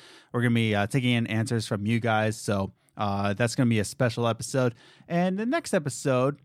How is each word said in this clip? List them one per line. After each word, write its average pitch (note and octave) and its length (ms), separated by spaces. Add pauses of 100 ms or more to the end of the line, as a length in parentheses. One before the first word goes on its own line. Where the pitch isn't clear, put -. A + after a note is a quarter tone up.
(320)
We're A#2+ 100
gonna A#2+ 120
be, A2+ 200
uh, G2+ 140
taking B2+ 240
in A#2 160
answers A2 400
from G#2 180
you A#2 140
guys, A2 400
so, G2 320 (240)
uh, G2+ 380
that's A#2 200
gonna B2 160
be A2+ 100
a G2 40
special A#2 420
episode. A#2+ 480 (340)
And F#3 300
the A3+ 80
next D#4+ 280
episode, C#3 720